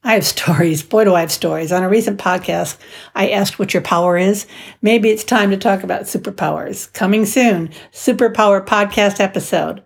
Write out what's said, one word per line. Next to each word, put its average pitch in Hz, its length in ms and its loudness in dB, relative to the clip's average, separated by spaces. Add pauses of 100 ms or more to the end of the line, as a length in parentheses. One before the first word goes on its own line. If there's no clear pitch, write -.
I 226 120 2
have 170 100 0
stories. 160 580 0
Boy, 220 220 2
do 185 100 4
I 170 60 2
have 165 100 -4
stories. 160 400 -4
On 185 120 0
a 185 60 -2
recent 214 300 2
podcast, 175 580 -4 (380)
I 196 140 0
asked 202 300 -2
what 196 140 -4
your 180 80 0
power 175 360 0
is. 196 280 0 (360)
Maybe 220 280 4
it's 214 140 0
time 208 280 2
to 196 60 0
talk 190 260 0
about 185 180 -4
superpowers. - 920 -6
Coming 208 340 0
soon, 208 440 2 (240)
Superpower 214 720 2
Podcast 202 560 2
episode. 180 640 -2